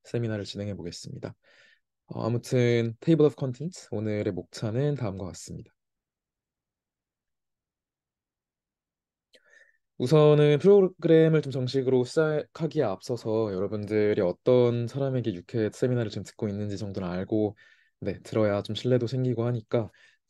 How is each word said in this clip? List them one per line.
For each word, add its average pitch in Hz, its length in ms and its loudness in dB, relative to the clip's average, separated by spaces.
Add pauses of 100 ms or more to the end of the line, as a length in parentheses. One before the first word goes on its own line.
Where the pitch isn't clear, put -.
세미나를 110 420 -4
진행해 101 300 -8
보겠습니다. 87 600 -12 (720)
어, 117 180 -8
아무튼 120 760 0
Table 156 240 4
of 143 120 2
Contents, 143 540 -8
오늘의 104 420 -2
목차는 117 600 -4
다음과 98 300 -6
같습니다. 90 460 -14 (4000)
우선은 151 600 6
프로그램을 165 840 6
좀 139 100 -6
정식으로 127 540 0
시작하기에 151 800 -2
앞서서 110 680 -4
여러분들이 104 720 0
어떤 120 640 2
사람에게 131 460 -4
육회 104 400 -4
세미나를 123 380 -2
지금 101 120 -8
듣고 - 240 -8
있는지 101 300 -6
정도는 95 320 -8
알고, 98 480 -2 (440)
네, 98 200 -6
들어야 104 400 0
좀 107 140 -8
신뢰도 120 320 0
생기고 127 380 -2
하니까 120 440 -2 (400)